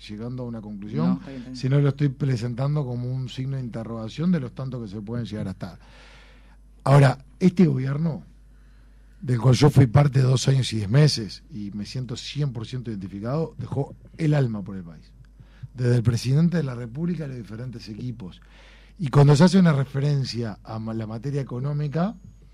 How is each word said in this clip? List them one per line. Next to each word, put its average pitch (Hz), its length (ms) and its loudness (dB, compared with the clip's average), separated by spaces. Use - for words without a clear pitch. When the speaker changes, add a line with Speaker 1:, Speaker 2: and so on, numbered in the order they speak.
Speaker 1:
llegando 120 340 -10
a 123 40 -8
una 117 140 -10
conclusión, 107 480 -4
Speaker 2:
No, 185 60 2
está - 140 -8
bien, 135 100 -12
está 123 120 -14
bien. 127 60 -12
Speaker 1:
sino 131 240 2
lo 143 80 4
estoy 139 220 0
presentando 131 720 -2
como 123 280 -6
un 131 180 -6
signo 135 260 -6
de 131 80 -6
interrogación 117 680 -6
de 175 100 2
los 123 140 -10
tantos 127 300 -8
que 98 100 -10
se 110 60 -8
pueden 113 240 -6
llegar 104 240 -6
a 95 40 -6
estar. 90 260 -12
Ahora, 135 340 8
este 185 260 6
gobierno, 139 560 -2
del 127 180 0
cual 127 160 6
yo 147 140 6
fui 135 160 8
parte 135 340 4
dos 127 280 2
años 135 240 2
y 110 40 -6
diez 104 140 -4
meses, 117 600 2
y 104 220 -10
me 101 140 -8
siento 127 280 -10
cien 139 380 -6
por 113 140 -8
ciento 123 240 -8
identificado, 104 680 -6
dejó - 380 -6
el 151 160 2
alma 117 280 0
por 98 140 -10
el 92 80 -10
país. 85 260 -20
Desde 123 220 2
el 120 80 2
presidente 139 540 2
de 156 40 0
la 131 140 -6
República 151 480 -6
a 139 40 -8
los 127 100 -10
diferentes 113 500 -12
equipos. 110 520 -12
Y 156 100 -4
cuando 143 260 8
se 139 100 8
hace 185 140 6
una 175 140 6
referencia 135 880 -2
a 113 160 -10
ma-, 110 160 -8
la 113 140 -6
materia 135 320 -6
económica, 147 760 -4